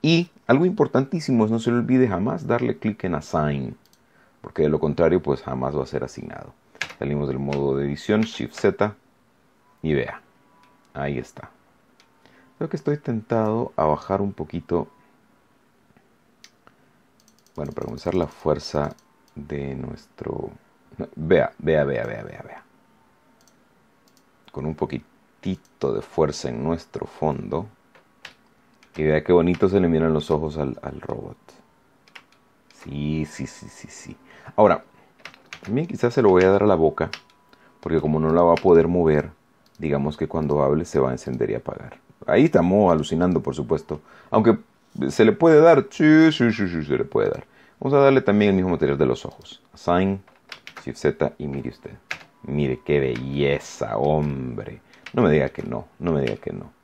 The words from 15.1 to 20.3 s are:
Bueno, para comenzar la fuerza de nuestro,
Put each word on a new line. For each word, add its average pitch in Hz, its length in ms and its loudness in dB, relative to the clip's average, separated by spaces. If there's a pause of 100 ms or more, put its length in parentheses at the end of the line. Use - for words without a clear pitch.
Bueno, 73 160 -8
para - 140 -8
comenzar 87 280 -6
la 85 140 0
fuerza - 680 -4 (380)
de 71 420 -10
nuestro, - 760 -12 (460)